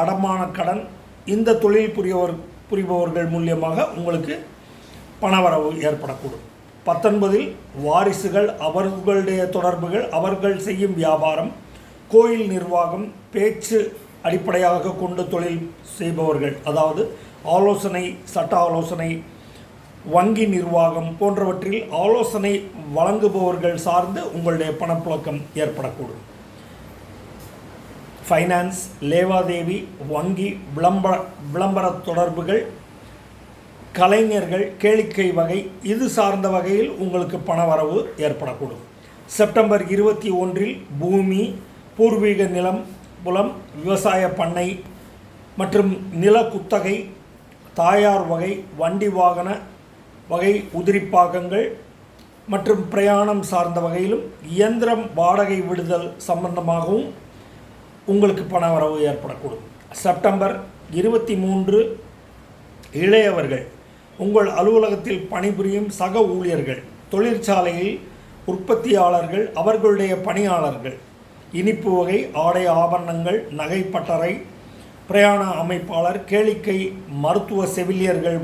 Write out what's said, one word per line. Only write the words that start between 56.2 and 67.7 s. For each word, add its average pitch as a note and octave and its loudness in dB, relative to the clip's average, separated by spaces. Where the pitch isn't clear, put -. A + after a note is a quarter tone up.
சம்பந்தமாகவும் F3 -2
உங்களுக்கு G3+ 4
பணவரவு D#3+ 2
ஏற்படக்கூடும். - -8
செப்டம்பர் G3 2
இருபத்தி A3+ 2
மூன்று, F#3+ 2
இளையவர்கள், F3+ 4
உங்கள் G3+ 4
அலுவலகத்தில் G3+ 2
பணிபுரியும் G3 -2
சக F#3 0
ஊழியர்கள், D#3 -2
தொழிற்சாலையில் G3 0